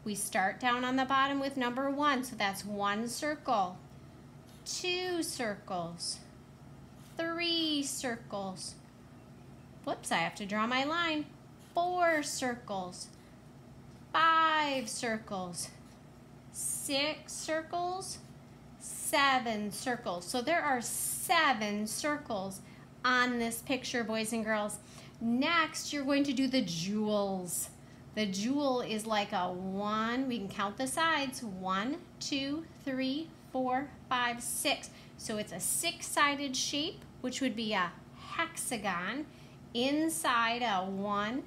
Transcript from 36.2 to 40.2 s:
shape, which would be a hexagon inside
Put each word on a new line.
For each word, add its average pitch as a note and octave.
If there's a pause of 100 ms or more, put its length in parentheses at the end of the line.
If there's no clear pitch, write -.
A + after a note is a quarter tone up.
shape, - (180)
which B3+
would B3+
be A3
a F3+ (240)
hexagon A3+ (480)
inside B3+